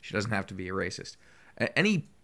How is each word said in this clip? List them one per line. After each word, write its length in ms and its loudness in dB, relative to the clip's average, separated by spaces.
She 120 -12
doesn't 200 0
have 160 0
to 60 -10
be 140 -6
a 40 -4
racist. 440 -4
A-, 220 0
any 300 4